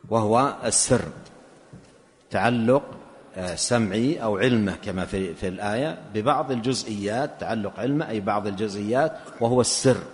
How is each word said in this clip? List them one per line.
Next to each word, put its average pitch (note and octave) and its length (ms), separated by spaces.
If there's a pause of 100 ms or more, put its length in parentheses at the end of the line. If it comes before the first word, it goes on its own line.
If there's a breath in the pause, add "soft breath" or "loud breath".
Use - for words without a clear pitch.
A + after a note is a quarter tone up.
وهو A2+ 560
السر، A#2 380 (1300)
تعلق، A#2 520 (540)
آه، F2+ 180
سمعي A#2 680
أو G#2 160
علمه A2 460
كما F#2 200
في، F#2 300
في F#2+ 140
الآية G#2+ 500 (160)
ببعض C3+ 360
الجزئيات، A2+ 920
تعلق G2+ 400
علمه C#3+ 280
أي A2 120
بعض G2+ 260
الجزئيات G#2 720 (220)
وهو A#2+ 200
السر A#2+ 380 (160)